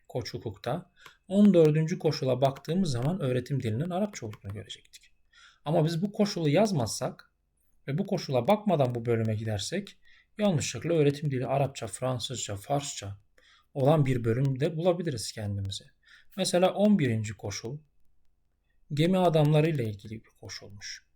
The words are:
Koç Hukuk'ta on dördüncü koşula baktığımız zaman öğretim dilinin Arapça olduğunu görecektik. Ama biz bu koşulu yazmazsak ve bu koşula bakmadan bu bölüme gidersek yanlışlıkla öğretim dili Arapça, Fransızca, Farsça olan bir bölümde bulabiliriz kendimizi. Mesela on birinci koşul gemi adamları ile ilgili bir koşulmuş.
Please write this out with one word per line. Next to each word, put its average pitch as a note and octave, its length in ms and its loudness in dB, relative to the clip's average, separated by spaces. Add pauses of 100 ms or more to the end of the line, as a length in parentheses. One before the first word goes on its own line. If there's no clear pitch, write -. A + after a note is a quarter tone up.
Koç - 260 -8
Hukuk'ta B2 560 -8 (380)
on G3 260 8
dördüncü D#3+ 440 6
koşula C3 420 0
baktığımız D3+ 500 0
zaman C3 300 -2
öğretim B2+ 420 -2
dilinin A#2+ 280 -2
Arapça F#3+ 360 -4
olduğunu G#2 260 -12
görecektik. - 600 -18 (520)
Ama D#3 200 2
biz E3 180 0
bu G3+ 100 -2
koşulu E3+ 360 0
yazmazsak D#3 840 0 (560)
ve C#3 120 -4
bu G3+ 80 -2
koşula C3+ 420 -2
bakmadan E3+ 460 2
bu A#2+ 120 -6
bölüme A2+ 280 0
gidersek A2 600 -6 (420)
yanlışlıkla E3 560 0
öğretim D3 360 2
dili B2+ 160 -4
Arapça, C3 400 -2
Fransızca, A#2+ 680 -6
Farsça C#3 640 -6 (560)
olan C#3+ 320 4
bir B2 180 0
bölümde C3+ 520 0
bulabiliriz E3+ 560 -2
kendimizi. G2+ 520 -6 (520)
Mesela F#3 360 2
on G3+ 260 4
birinci A2+ 380 -2
koşul A2+ 420 -10 (1160)
gemi E3+ 240 2
adamları D#3 520 4
ile C#3 140 -2
ilgili G#2+ 400 -10
bir - 60 -20 (100)
koşulmuş. - 760 -16